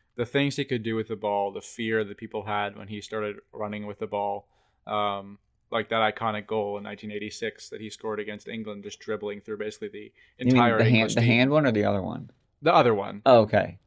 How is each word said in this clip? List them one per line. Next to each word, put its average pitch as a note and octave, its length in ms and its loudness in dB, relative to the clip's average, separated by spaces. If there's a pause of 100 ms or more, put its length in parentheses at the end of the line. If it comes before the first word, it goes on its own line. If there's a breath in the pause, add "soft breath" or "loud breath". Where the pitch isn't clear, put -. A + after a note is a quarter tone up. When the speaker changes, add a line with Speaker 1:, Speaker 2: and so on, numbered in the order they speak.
(180)
Speaker 1:
the A#2 80 -2
things C#3 320 -2
he C#3 80 -4
could A#2+ 180 -4
do A2+ 120 -2
with A2 120 -4
the A2+ 80 -6
ball, G2+ 360 -2
the G2+ 100 -10
fear A2 420 -2
that G2+ 140 -10
people G#2+ 260 -10
had G#2 320 -4
when G#2 140 -16
he G#2+ 120 -10
started G#2 360 -6 (160)
running G#2 320 -8
with G#2 140 -12
the A2 80 -6
ball, G2+ 400 -4 (400)
um, G2+ 500 -4 (340)
like A2+ 180 -2
that A2 260 2
iconic G#2+ 320 -4
goal G2+ 300 -2
in G2+ 60 -10
nineteen G#2 280 -12
eighty-six G#2 580 -10
that G#2+ 120 -14
he G#2+ 80 -12
scored G#2+ 300 -8
against G#2 280 -10
England, G#2+ 360 -10
just G2+ 160 -14
dribbling G#2 420 -6
through G#2+ 160 -10
basically G#2+ 320 -8
the G#2 220 -16 (280 soft breath)
Speaker 2:
You B2+ 60 -6
mean B2+ 100 6
Speaker 1:
entire A#2+ 220 6
Speaker 2:
the A2+ 80 6
hand, A#2 100 6
Speaker 1:
English A2 200 4
Speaker 2:
the A#2+ 60 4
Speaker 1:
team. A#2 80 6
Speaker 2:
hand B2 220 4
one D3+ 140 4
or B2 60 4
the G#2 120 2
other G2+ 180 2
one? E2 300 -10 (300)
Speaker 1:
The D#3 120 4
other B2 220 6
one. G2+ 300 -8
Speaker 2:
Oh, B2 160 10
okay. G2 460 2